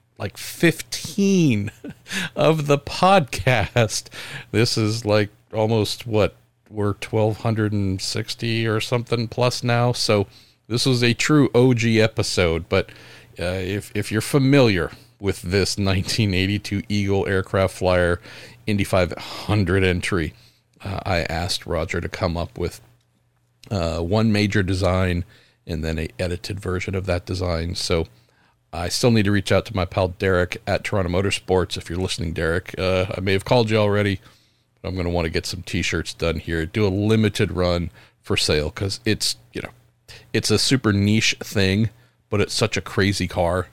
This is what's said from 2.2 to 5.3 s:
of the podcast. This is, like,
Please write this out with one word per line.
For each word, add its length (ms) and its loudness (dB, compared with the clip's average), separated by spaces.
of 320 2
the 120 2
podcast. 1300 2
This 260 2
is, 280 -2
like, 240 2